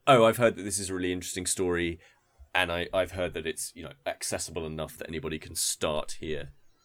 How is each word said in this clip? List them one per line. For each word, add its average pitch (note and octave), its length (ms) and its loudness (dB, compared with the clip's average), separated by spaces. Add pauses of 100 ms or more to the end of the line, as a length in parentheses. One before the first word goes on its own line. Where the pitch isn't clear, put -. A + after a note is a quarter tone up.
"Oh, A#2+ 200 10
I've A2+ 120 6
heard A2+ 200 4
that F#2 60 -8
this G2 160 -4
is F#2 100 -6
a F#2+ 40 -4
really F2+ 200 0
interesting F2+ 320 -6
story, F2 540 0 (540)
and F#2 180 2
I, F2 220 0
I've F2+ 180 0
heard F2+ 220 -2
that D#2+ 140 -4
it's, - 280 -6
you E2+ 80 -12
know, C#2+ 100 -12 (120)
accessible F2 600 -6
enough D#2 320 -6
that - 100 -10
anybody D#2 320 -6
can E2 160 -14
start - 640 -2
here." D2 300 -4 (360)